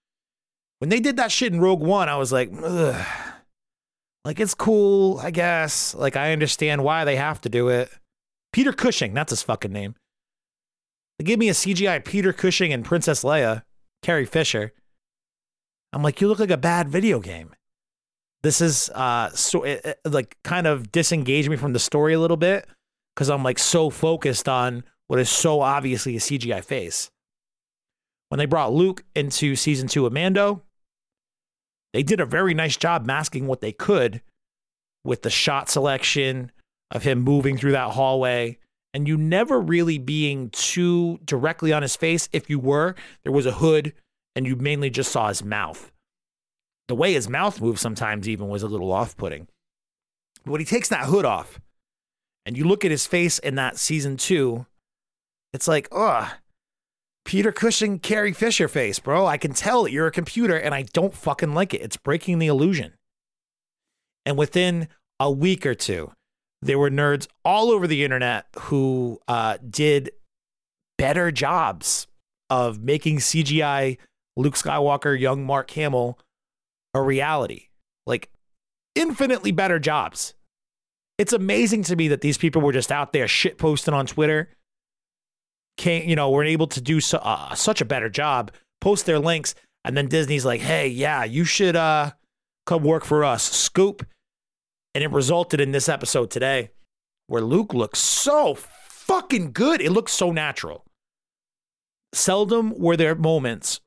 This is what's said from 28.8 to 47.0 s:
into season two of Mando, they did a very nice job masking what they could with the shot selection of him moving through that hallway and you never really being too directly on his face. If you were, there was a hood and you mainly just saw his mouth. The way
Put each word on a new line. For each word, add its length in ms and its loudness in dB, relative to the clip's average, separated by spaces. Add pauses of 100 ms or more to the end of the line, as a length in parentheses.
into 400 -2
season 320 -2
two 180 0
of 60 0
Mando, 520 0 (1300)
they 100 0
did 160 2
a 60 0
very 280 2
nice 220 0
job 300 0
masking 420 -4
what 140 -2
they 100 -4
could 500 0 (840)
with 160 -4
the 80 -4
shot 400 0
selection 800 0 (380)
of 140 -6
him 180 2
moving 360 2
through 160 2
that 180 0
hallway 640 0 (360)
and 140 -2
you 100 2
never 440 2
really 360 2
being 520 -2
too 720 0
directly 480 0
on 120 2
his 120 -4
face. 380 0
If 160 -4
you 100 0
were, 360 2 (280)
there 80 -4
was 140 2
a 60 2
hood 420 2 (420)
and 120 -2
you 80 -2
mainly 340 -2
just 220 -4
saw 160 0
his 160 -4
mouth. 480 -6 (960)
The 80 -4
way 180 2